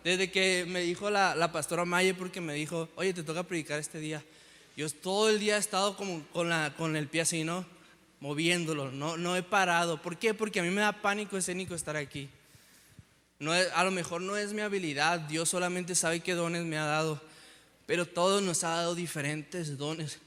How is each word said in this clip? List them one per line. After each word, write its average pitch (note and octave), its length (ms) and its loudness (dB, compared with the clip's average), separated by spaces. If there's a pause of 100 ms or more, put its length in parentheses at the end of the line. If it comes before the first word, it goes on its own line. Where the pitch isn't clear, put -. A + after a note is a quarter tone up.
Desde F#3 280 2
que F#3+ 360 2
me F3+ 140 -2
dijo F3 300 -2
la, F#3+ 240 4
la D#3+ 160 2
pastora E3 340 0
Maye, F3+ 300 4
porque F3+ 260 -8
me D#3+ 140 -4
dijo, D#3+ 400 -4
"Oye, F#3 180 0
te F3 80 -6
toca D#3+ 220 -4
predicar D#3+ 360 -4
este D#3 200 -10
día", D#3 240 -6 (520)
yo D3+ 140 -4
todo G3+ 400 2
el G#3+ 100 6
día G#3 180 2
he - 20 2
estado G3 380 0
como F3+ 320 -4
con E3+ 200 0
la, D#3 280 2
con D#3+ 180 0
el D3+ 120 -2
pie D#3+ 140 0
así, D#3+ 220 0
¿no? F3 220 -2 (560)
Moviéndolo, D#3 680 0
no, D3 260 -4
no F3 180 0
he F3+ 80 0
parado. F3 580 4
¿Por E3+ 160 -8
qué? A3 160 2
Porque G#3 280 -2
a - 20 2
mí E3+ 60 2
me G3+ 120 2
da G#3 200 2
pánico G3+ 360 0
escénico F3+ 380 -4
estar D3+ 220 -4
aquí. C#3 320 -8 (1080)
No D#3 140 0
es, F3+ 200 4
a E3+ 100 4
lo F#3+ 80 4
mejor E3+ 300 -4
no G3 160 -4
es G#3 160 -4
mi G#3 80 -2
habilidad, F3 580 0
Dios D#3 300 -2
solamente F3+ 460 -2
sabe E3 260 2
qué F3+ 120 -2
dones E3+ 300 0
me D#3+ 140 -2
ha D#3 80 -2
dado, D#3 360 0 (640)
pero E3+ 200 0
todos F#3+ 360 2
nos F3+ 220 0
ha E3+ 60 0
dado E3+ 260 0
diferentes D3+ 840 -4
dones. D3+ 500 -6